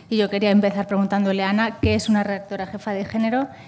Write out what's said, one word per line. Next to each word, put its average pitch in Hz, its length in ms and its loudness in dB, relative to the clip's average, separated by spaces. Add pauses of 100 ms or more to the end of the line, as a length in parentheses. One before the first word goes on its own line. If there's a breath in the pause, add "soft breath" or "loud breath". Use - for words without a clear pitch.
Y 226 80 0
yo 202 120 2
quería 202 220 2
empezar 202 360 2
preguntándole 196 560 0
a 190 60 0
Ana 220 320 0
qué 214 140 4
es 214 120 -2
una 208 160 4
redactora 196 420 -6
jefa 208 260 -8
de 196 120 -4
género 226 460 -2 (180 loud breath)